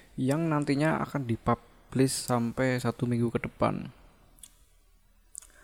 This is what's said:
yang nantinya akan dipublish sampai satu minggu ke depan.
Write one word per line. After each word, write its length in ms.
yang 320
nantinya 560
akan 240
dipublish 1040
sampai 480
satu 320
minggu 240
ke 160
depan. 400